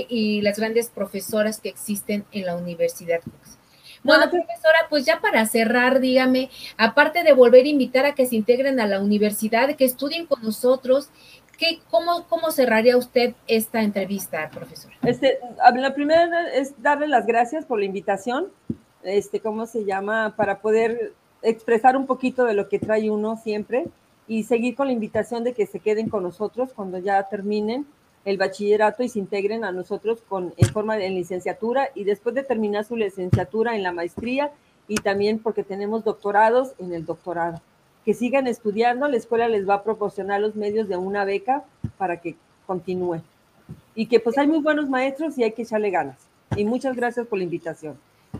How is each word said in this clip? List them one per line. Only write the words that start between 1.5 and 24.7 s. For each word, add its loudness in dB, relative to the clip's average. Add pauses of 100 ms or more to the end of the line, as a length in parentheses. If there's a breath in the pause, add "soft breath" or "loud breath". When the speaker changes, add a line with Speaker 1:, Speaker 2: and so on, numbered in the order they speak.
Speaker 1:
que -8
existen -6
en -6
la -4
Universidad -4
Cooks. -20 (420 soft breath)
Bueno, 6
Speaker 2:
No, 0
pues 0
Speaker 1:
profesora, 2 (100)
pues 0
ya 2
para 2
cerrar, 2
dígame, 2 (280 loud breath)
aparte 2
de 8
volver 10
a 0
invitar 2
a 0
que 2
se -2
integren 2
a 0
la 0
universidad, 0
que 2
estudien -4
con -4
nosotros, 0 (500 soft breath)
¿qué, -2 (120)
cómo, 0
cómo -2
cerraría 4
usted 0 (100)
esta 0
entrevista, -4
profesora? -18
Speaker 2:
Este, 2 (260)
a, 10
la 2
primera 2
es -2
darle 2
las 2
gracias 0
por -4
la 0
invitación, -4 (560)
este, -2
¿cómo -6
se -6
llama? -2
Para 0
poder 0 (300)
expresar 4
un -2
poquito 0
de 2
lo 0
que -2
trae 0
uno -2
siempre -4 (420)
y -2
seguir 0